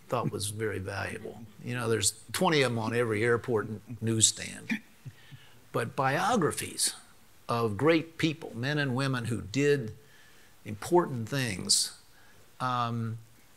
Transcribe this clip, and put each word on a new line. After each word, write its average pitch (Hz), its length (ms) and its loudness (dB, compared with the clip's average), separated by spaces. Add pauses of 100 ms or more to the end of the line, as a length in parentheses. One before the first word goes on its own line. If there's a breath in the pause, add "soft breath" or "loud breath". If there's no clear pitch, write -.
thought 120 240 0
was 101 160 -6
very 104 320 -4
valuable. 98 640 -8 (220)
You 120 120 -6
know, 120 140 -2
there's 110 240 2 (180)
twenty 165 300 4
of 123 100 6
'em 117 80 0
on 110 160 -2
every 110 280 2
airport 117 440 2
n-, 107 140 -8 (200)
newsstand. - 760 0 (920 loud breath)
But 123 240 -2
biographies 151 1000 0 (540)
of 117 300 0
great 151 400 2
people, - 380 -2
men 135 220 -2
and 135 180 0
women 131 300 0
who 107 160 -2
did 123 520 2 (720 loud breath)
important 117 640 0
things, 120 640 0 (680 soft breath)
um, 117 580 -2 (400)